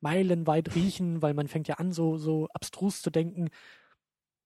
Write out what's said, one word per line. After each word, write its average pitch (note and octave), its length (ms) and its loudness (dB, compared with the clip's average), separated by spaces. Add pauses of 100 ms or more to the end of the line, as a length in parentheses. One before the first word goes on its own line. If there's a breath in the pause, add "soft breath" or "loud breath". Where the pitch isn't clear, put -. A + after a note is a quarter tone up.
meilenweit E3 720 2
riechen, E3+ 480 0
weil D3+ 100 4
man D3 160 0
fängt D#3 200 -4
ja D3 80 -2
an, F3+ 160 -2
so, D#3+ 260 0
so D#3 340 0
abstrus - 500 -4
zu E3+ 80 -2
denken. E3 380 0 (960 loud breath)